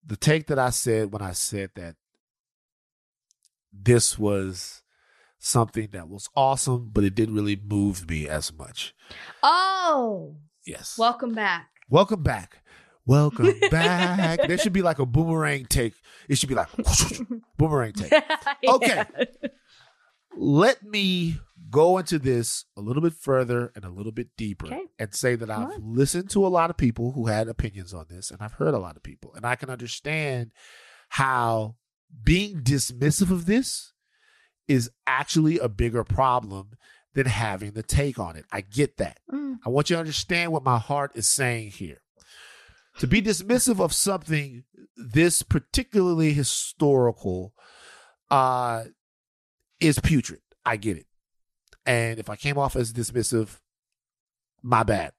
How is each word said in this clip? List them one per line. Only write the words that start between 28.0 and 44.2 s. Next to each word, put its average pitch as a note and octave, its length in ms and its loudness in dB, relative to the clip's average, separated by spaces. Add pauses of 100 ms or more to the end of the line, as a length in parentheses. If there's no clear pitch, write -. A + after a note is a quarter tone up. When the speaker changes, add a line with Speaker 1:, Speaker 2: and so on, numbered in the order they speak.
Speaker 1:
this, F2+ 220 -14
and F#2 100 -16
I've G#2+ 120 -12
heard D#3 200 0
a A2+ 60 0
lot F2 160 -12
of - 80 -20
people, - 300 -20
and A2 120 -12
I B2 100 0
can C3 140 -12
understand B2+ 800 -6 (580)
how A#2 680 0 (480)
being F3+ 380 2
dismissive C#3 720 0
of F3 140 -2
this - 480 -2 (760)
is B2 220 2 (180)
actually D#3 520 2
a B2+ 80 -2
bigger A2+ 380 -2
problem G#2+ 680 -2 (420)
than C#3 120 0
having G#2 460 -4
the A2 120 -10
take C#3+ 360 0
on E2+ 180 -8
it. D2+ 140 -20
I G2+ 100 -6
get A2 360 -2
that. D#2 220 -6 (100)
Speaker 2:
Mm. C4+ 360 -8
Speaker 1:
I A2+ 40 -4
want C#3+ 200 0
you F3 80 2
to - 20 -4
understand E3+ 540 -4
what C#3+ 100 -4
my B2+ 140 2
heart C#3 380 -2
is A2 120 -2
saying A#2 440 -2
here. D#2+ 300 -14 (1000)
To - 80 -4
be G3+ 140 4
dismissive G#3 600 2
of E3 120 2
something D3+ 720 -2 (320)